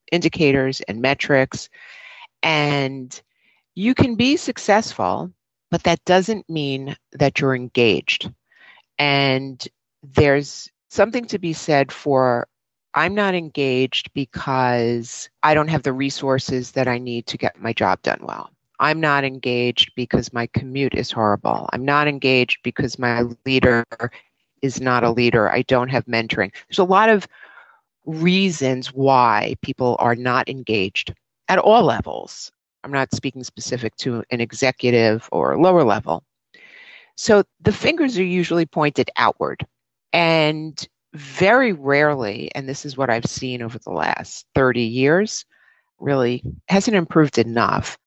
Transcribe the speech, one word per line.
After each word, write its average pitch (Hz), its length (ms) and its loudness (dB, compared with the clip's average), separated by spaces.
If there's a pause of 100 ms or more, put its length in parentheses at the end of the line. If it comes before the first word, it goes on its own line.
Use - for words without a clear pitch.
(120)
indicators 139 720 0
and 107 180 -8
metrics. 135 680 0 (720)
And 139 760 -2 (580)
you 220 180 0
can 247 220 2
be 254 200 2
successful, 180 920 -2 (400)
but 170 140 -2
that 170 200 2
doesn't 190 460 2
mean 139 460 -6 (160)
that 139 280 0
you're 135 140 2
engaged. 120 760 0 (680)
And 135 680 0 (380)
there's 143 680 0 (200)
something 240 380 0
to 214 120 -6
be 175 140 -4
said 143 400 0
for, 131 560 0 (460)
"I'm 180 200 0
not 196 220 0
engaged 135 760 -2
because 123 1160 -2 (140)
I 156 100 4
don't 151 140 2
have 156 160 -2
the 139 80 0
resources 131 800 -4
that 131 160 0
I 120 100 -2
need 120 300 -8
to - 100 -8
get - 240 -4
my 113 100 -2
job 95 300 0
done - 180 -2
well. - 300 -12 (300)
I'm 156 180 2
not 143 240 2
engaged 123 720 -2
because 123 380 -4
my 117 160 -4
commute 135 480 -4
is - 160 -4
horrible. 101 600 0
I'm 127 120 -4
not 143 240 2
engaged 131 560 2
because 123 340 -4
my 120 240 0 (240)
leader 127 400 2 (760)
is 131 180 -4
not 123 240 2
a 117 80 2
leader. 117 360 2
I 123 140 2
don't 127 280 0
have 123 160 0
mentoring." 113 440 -2 (180)
There's - 120 0
a 185 40 4
lot 196 260 4
of 208 180 2 (800)
reasons 160 840 0
why 127 720 2
people 127 380 -2
are 120 160 2
not 123 320 -2
engaged 110 640 -4 (340)
at 180 120 2
all 220 240 6
levels. - 640 -4 (320)
I'm 139 100 -14
not 135 220 -4
speaking 131 300 -8
specific 120 520 -8
to 120 340 -6
an 120 100 -4
executive 117 920 2
or 69 260 0
lower 175 260 6
level. 101 400 0 (880)
So 208 300 4 (160)
the 208 140 0
fingers 269 440 0
are 185 60 2
usually 170 400 0
pointed 147 540 0
outward. 76 480 0 (480)
And 156 760 0 (240)
very 190 640 2
rarely, 139 800 0
and 135 120 -8
this 135 200 -10
is 131 100 -12
what 131 140 0
I've 113 160 0
seen 127 340 -8
over 117 180 -10
the - 120 -14
last - 640 -4
thirty 123 300 2
years, 143 600 0 (540)
really 131 440 -2 (260)
hasn't 196 280 2
improved 160 400 2
enough, 117 720 0